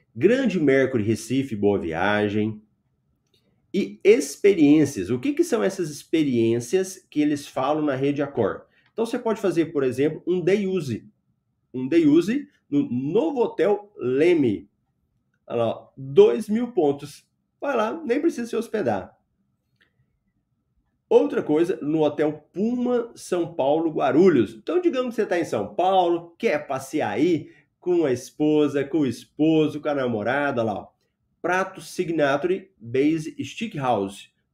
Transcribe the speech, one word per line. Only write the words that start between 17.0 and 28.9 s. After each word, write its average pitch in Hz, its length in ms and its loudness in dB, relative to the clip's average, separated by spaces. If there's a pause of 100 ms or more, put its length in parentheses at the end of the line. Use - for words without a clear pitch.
Vai 269 160 -2
lá, 220 160 0 (120)
nem 247 160 0
precisa 294 260 -2
se 233 100 -6
hospedar. 180 580 -4 (1900)
Outra 269 360 2
coisa, 165 400 0
no 156 200 0
Hotel 151 500 -2
Puma 240 600 -2
São 170 400 -6
Paulo 156 380 0
Guarulhos. 151 600 4
Então, 339 260 -4
digamos 254 340 -2
que 220 60 -4
você 196 60 -2
tá 175 120 -2
em 160 60 -2
São 196 300 -4
Paulo, 175 640 0
quer 156 280 -2
passear 131 440 -4
aí 156 420 0 (260)
com 175 260 0
a 135 80 0
esposa, 147 680 0
com 151 180 -2